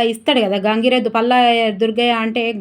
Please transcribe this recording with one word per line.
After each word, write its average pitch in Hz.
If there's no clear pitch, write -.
ఇస్తాడు 254
కదా 196
గంగిరెద్దు, 226
పల్లా 240
దుర్గయ్య 226
అంటే 226